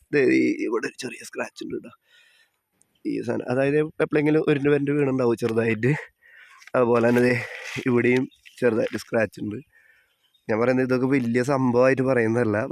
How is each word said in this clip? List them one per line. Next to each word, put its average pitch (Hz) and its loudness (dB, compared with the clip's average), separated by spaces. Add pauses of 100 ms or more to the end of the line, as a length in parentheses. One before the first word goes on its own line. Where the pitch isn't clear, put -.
(140)
ദേ 147 2 (200)
ഈ - 2 (240)
ഇവിടെ 113 -4
ഒരു - -20
ചെറിയ 120 -12
സ്ക്രാച്ച് 117 -12
ഉണ്ട് - -12
കേട്ടോ. - -12 (1120)
ഈ 113 -6 (140)
സാധനം, 113 -6
അതായത് 139 0 (240)
എപ്പോഴെങ്കിലും 151 2
ഒരു 147 2 (160)
രണ്ട് 143 0
വീണുണ്ടാവും 131 0
ചെറുതായിട്ട്. 113 0 (840)
അതുപോലെ 120 4
തന്നെ 123 4
ദേ 127 4 (560)
ഇവിടെയും 123 2 (360)
ചെറുതായിട്ട് 110 0
സ്ക്രാച്ച് 110 -2
ഉണ്ട്. 107 -8 (880)
ഞാൻ 110 0
പറയുന്നത് 127 2
ഇതൊക്കെ 127 0
വലിയ 120 0 (100)
സംഭവമായിട്ട് 131 2
പറയുന്നതല്ല, 113 2 (140)